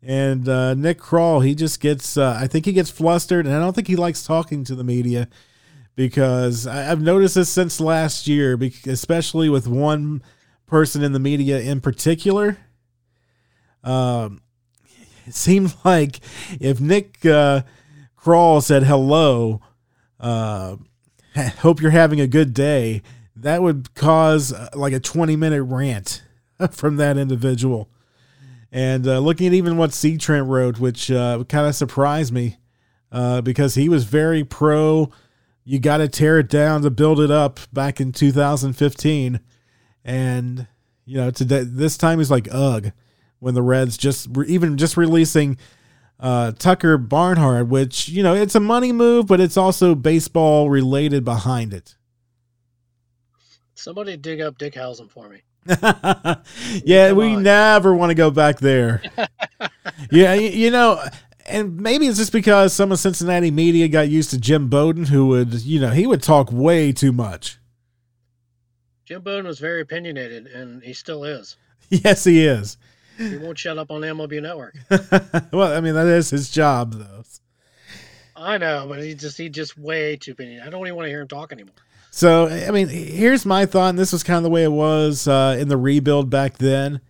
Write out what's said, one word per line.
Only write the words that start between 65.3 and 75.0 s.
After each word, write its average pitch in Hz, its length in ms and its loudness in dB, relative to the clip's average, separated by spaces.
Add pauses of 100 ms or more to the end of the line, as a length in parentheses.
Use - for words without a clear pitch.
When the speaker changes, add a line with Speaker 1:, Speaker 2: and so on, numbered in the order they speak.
Speaker 1:
you 147 180 -2
know, 131 100 0
he 160 160 2
would 214 160 0
talk 147 280 4
way 147 420 2
too 135 200 2
much. 113 460 -6 (1500)
Speaker 2:
Jim 180 180 -16
Bowden 196 240 -8
was 156 120 -10
very 165 220 -6
opinionated, 139 640 -12
and 127 360 -20
he 127 100 -18
still 147 320 -14
is. 139 320 -14 (160)
Speaker 1:
<laughs> - 180 -20
Yes, 196 340 2
he 165 220 6
is. 107 300 -2 (400)
Speaker 2:
He 214 220 -10
won't 156 200 -14
shut 160 200 -10
up 151 120 -12
on 151 120 -10
the 156 60 -8
M 156 120 -10
L 156 80 -10
B 151 100 -10
Network. 151 440 -14
Speaker 1:
<laughs> - 80 -8 (600)